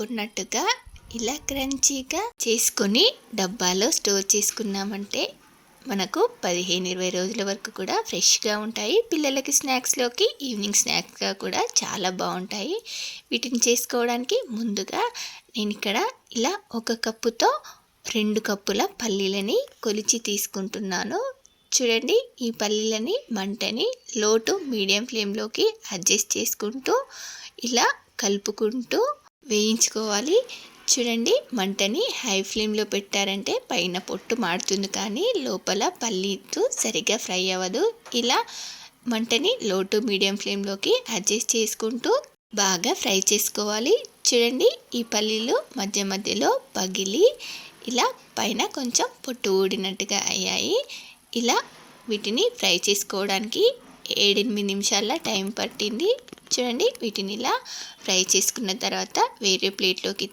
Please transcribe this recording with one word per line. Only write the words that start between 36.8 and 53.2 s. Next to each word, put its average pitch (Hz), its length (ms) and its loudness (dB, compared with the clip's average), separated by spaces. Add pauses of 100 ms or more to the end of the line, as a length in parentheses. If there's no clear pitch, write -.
సరిగ్గా 220 460 0
ఫ్రై 185 160 -2 (160)
అవ్వదు. 185 260 0 (380)
ఇలా 269 180 2 (760)
మంటని 233 400 2 (160)
లో 190 100 2 (120)
to 214 80 4 (100)
మీడియం 196 320 2
ఫ్లేమ్లోకి 202 520 0 (240)
అడ్జస్ట్ 208 400 0
చేసుకుంటూ 226 540 0 (520)
బాగా 190 300 2 (100)
ఫ్రై 196 140 4 (140)
చేసుకోవాలి. 214 640 2 (320)
చూడండి, 240 420 6 (300)
ఈ - 20 0 (140)
పల్లీలు 220 420 2 (220)
మధ్య 202 220 -2 (120)
మధ్యలో 208 380 2 (260)
పగిలి 190 480 2 (640)
ఇలా 254 160 2 (320)
పైన 220 240 0 (120)
కొంచెం 254 320 0 (180)
పొట్టు 233 340 -4
ఊడినట్టుగా 196 600 0 (140)
అయ్యాయి. 190 420 0 (640)
ఇలా 240 160 2 (540)
వీటిని 214 340 -2 (160)
ఫ్రై 190 140 2 (140)
చేసుకోవడానికి 202 760 0 (640)